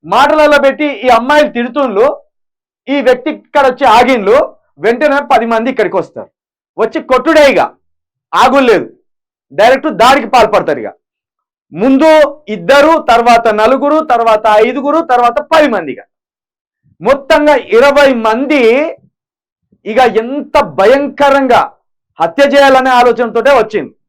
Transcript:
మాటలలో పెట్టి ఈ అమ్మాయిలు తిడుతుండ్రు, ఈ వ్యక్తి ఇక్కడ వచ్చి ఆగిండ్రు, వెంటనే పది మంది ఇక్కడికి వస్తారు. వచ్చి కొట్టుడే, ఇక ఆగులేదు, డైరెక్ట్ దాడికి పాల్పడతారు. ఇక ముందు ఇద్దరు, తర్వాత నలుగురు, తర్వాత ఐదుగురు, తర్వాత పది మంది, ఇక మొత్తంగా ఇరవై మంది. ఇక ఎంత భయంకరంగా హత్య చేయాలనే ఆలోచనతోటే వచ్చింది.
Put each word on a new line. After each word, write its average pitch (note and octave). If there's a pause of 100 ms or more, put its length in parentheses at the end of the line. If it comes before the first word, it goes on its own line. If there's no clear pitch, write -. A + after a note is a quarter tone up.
మాటలలో D4
పెట్టి C#4
ఈ B3+
అమ్మాయిలు C#4
తిడుతుండ్రు, A#3+ (680)
ఈ C#4
వ్యక్తి B3
ఇక్కడ -
వచ్చి C4
ఆగిండ్రు, A#3+ (240)
వెంటనే B3+ (140)
పది A3+
మంది A3+
ఇక్కడికి G3+
వస్తారు. C#3+ (480)
వచ్చి A3+
కొట్టుడే, C#4
ఇక E3+ (720)
ఆగులేదు, A#3 (600)
డైరెక్ట్ B3+
దాడికి A#3
పాల్పడతారు. F#3
ఇక G#2 (800)
ముందు C#4
ఇద్దరు, C4+
తర్వాత A#3
నలుగురు, C4
తర్వాత A3+ (140)
ఐదుగురు, C#4
తర్వాత B3
పది D#4
మంది, F3
ఇక - (1000)
మొత్తంగా C#4+
ఇరవై C4+
మంది. A#3+ (1000)
ఇక G#3
ఎంత B3+
భయంకరంగా B3+ (500)
హత్య E3+
చేయాలనే C4+
ఆలోచనతోటే A#3+
వచ్చింది. G#3+ (140)